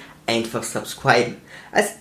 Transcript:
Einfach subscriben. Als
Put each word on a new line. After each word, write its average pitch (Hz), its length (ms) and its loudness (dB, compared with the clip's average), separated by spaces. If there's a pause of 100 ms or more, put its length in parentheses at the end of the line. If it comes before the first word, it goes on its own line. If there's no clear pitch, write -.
(260)
Einfach 113 380 -2
subscriben. - 720 0 (340)
Als 208 200 2 (100)